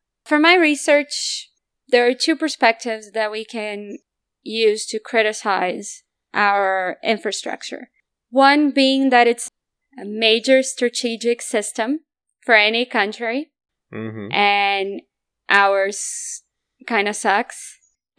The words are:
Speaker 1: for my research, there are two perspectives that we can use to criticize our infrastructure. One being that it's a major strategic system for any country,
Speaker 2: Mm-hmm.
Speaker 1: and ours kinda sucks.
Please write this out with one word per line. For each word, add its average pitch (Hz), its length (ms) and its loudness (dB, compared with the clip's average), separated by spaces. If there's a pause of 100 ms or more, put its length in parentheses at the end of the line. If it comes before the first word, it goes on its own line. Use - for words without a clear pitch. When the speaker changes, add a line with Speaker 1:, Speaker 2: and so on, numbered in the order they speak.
(260)
Speaker 1:
for 294 140 0
my 330 160 6
research, 294 960 0 (360)
there 240 200 4
are 254 80 4
two 320 200 0
perspectives 226 760 -2
that 214 200 -4
we 220 140 -8
can 208 540 -10 (440)
use 220 440 0
to 269 120 -8
criticize 208 1040 -2 (320)
our 196 680 0
infrastructure. - 840 -6 (400)
One 277 420 4
being 269 380 2
that 240 180 6
it's 240 220 -2 (500)
a 190 60 -12
major 226 560 2
strategic 240 800 -4
system 233 600 -4 (400)
for 247 120 0
any 220 320 4
country, 233 680 -4 (400)
Speaker 2:
Mm-hmm. 110 400 -10
Speaker 1:
and 202 720 0 (480)
ours 196 920 0 (440)
kinda 208 280 0
sucks. - 640 -2 (400)